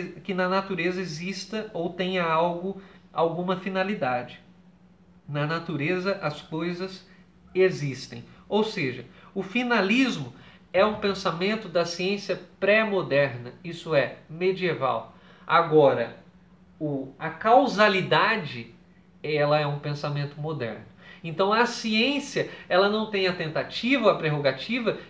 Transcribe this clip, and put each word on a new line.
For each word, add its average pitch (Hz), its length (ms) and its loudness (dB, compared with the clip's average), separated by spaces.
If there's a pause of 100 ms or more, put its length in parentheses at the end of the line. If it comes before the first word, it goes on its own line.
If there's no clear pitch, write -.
(240)
que 202 80 -6
na 180 160 0
natureza 185 540 0
exista 185 720 -8
ou 170 160 -4
tenha 180 340 -2
algo, 175 560 0 (320)
alguma 170 440 0
finalidade. 185 840 -2 (880)
Na 147 180 -2
natureza 170 760 -2
as 151 180 -4
coisas 175 680 -6 (480)
existem. 143 720 0 (240)
Ou 208 160 2
seja, 135 400 -4 (300)
o 196 80 -6
finalismo 226 920 0 (380)
é 185 120 6
um 214 120 2
pensamento 196 720 -2
da 170 160 2
ciência 190 560 -4 (180)
pré-moderna, 143 920 2 (120)
isso 165 300 -6
é, 131 240 2 (100)
medieval. 156 880 -2 (320)
Agora, 147 680 4 (640)
o, 143 400 -6
a 160 120 -6
causalidade, 190 1400 4 (480)
ela 147 360 2
é 151 80 0
um 147 120 -4
pensamento 143 640 -6
moderno. 120 440 -6 (380)
Então 190 300 0
a 233 140 4
ciência, 233 840 -2 (200)
ela 190 200 4
não 214 220 -2
tem 196 160 0
a 180 60 0
tentativa, 180 800 0
a - 20 2
prerrogativa 156 800 -2 (140)